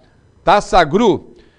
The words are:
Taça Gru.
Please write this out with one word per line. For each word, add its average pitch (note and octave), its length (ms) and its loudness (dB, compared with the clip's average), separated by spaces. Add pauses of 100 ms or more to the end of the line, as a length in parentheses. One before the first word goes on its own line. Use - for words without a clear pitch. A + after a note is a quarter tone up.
(460)
Taça G3 400 0
Gru. F3+ 400 -2 (340)